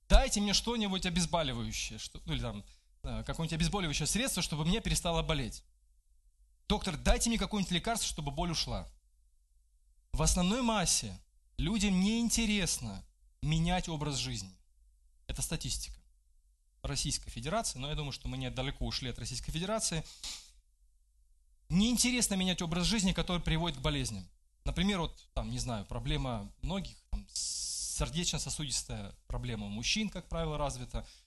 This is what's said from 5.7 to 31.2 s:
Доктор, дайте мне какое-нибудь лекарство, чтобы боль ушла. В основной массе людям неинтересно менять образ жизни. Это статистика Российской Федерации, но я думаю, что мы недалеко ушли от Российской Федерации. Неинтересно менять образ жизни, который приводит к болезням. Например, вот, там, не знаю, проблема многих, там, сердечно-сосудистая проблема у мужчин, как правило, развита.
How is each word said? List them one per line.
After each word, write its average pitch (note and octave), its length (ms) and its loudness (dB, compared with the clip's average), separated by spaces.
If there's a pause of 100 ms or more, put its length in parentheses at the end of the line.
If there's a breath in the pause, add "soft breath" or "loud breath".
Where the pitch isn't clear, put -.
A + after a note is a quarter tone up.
Доктор, F#3+ 300 0
дайте A#3 320 4
мне A#3 80 2
какое-нибудь G3 360 0
лекарство, A3 340 0
чтобы D3 240 -4
боль E3+ 200 0
ушла. A2 380 -2 (1200)
В D#3 120 2
основной F#3 400 4
массе F3 560 2 (380)
людям F#3+ 420 2
неинтересно G#3 1080 0 (360)
менять E3 480 2
образ D3 260 -2
жизни. A#2 420 -4 (720)
Это - 140 -4
статистика - 580 -4 (840)
Российской - 480 -2
Федерации, E3 480 -4
но C3+ 120 -4
я D3+ 60 -2
думаю, D3 180 -4
что - 140 -10
мы B2+ 100 -4
недалеко C3 480 -4
ушли A#2+ 240 -4
от A2+ 100 -6
Российской A#2+ 320 -6
Федерации. F3 520 -2 (1700 loud breath)
Неинтересно A3+ 640 4
менять F#3 280 2
образ E3+ 240 0
жизни, F#3 280 4
который F3 280 0
приводит D#3+ 360 2
к B2+ 40 -8
болезням. B2 460 -2 (380)
Например, F#3 360 2
вот, - 320 -6
там, A2+ 180 -4
не B2 80 -4
знаю, A2+ 260 -2
проблема A#2+ 640 -2 (100)
многих, F3 360 -4 (140)
там, G3+ 180 -4
сердечно-сосудистая - 1900 -4 (120)
проблема A#2+ 400 -4
у - 20 -6
мужчин, B2 400 0
как - 200 -8
правило, D#3+ 280 -2
развита. B2 480 -4 (220 loud breath)